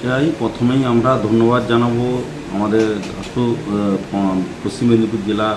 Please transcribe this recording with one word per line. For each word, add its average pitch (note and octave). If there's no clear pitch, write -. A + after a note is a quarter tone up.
চাই, C3
প্রথমেই A#2+
আমরা A#2+
ধন্যবাদ A2+
জানাবো A#2+
আমাদের G#2+
রাষ্ট্র, G2
আহ, G2+
প-, F#2+
পশ্চিম A2
মেদিনীপুর A2+
জেলা G#2+